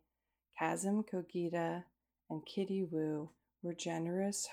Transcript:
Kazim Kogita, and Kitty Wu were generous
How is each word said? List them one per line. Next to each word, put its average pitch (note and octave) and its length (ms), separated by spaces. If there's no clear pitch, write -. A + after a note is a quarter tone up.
Kazim F#3 460
Kogita, E3+ 800
and D#3 160
Kitty G3 380
Wu D#3 480
were F3 120
generous F3 800